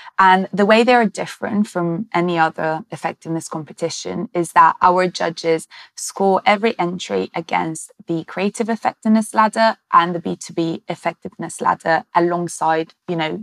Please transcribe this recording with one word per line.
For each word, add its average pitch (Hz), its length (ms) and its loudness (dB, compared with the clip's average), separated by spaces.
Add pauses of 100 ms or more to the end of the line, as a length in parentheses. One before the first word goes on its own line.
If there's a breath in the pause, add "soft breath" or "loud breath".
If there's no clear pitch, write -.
(180 loud breath)
And 190 340 6
the 202 120 2
way 220 200 6
they 247 100 6
are 240 100 6
different 202 640 -2
from 170 480 -2
any 175 240 0
other 160 540 0
effectiveness 165 560 -8
competition 170 840 -8
is 170 200 -2
that 165 280 4
our 185 280 2
judges 170 580 -2 (300 loud breath)
score 196 500 0
every 208 320 2
entry 185 560 -4
against 170 580 -6 (140)
the 165 180 -4
creative 202 440 -4
effectiveness 220 640 0
ladder 220 420 2 (160)
and 175 220 4
the 170 60 -4
B 175 160 -6
two - 160 -14
B 165 360 -4
effectiveness - 720 -8
ladder 165 440 0 (100)
alongside, 170 800 -2 (140)
you 175 80 -4
know, 165 260 -4